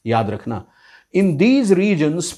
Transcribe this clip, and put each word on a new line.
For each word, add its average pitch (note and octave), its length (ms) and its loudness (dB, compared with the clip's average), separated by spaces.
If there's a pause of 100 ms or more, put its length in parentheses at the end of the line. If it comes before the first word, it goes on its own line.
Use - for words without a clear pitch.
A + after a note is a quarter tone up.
याद A2 240 -2
रखना। G#2 360 -10 (500)
In F#3+ 80 2
these G3 540 2
regions, E3+ 600 -2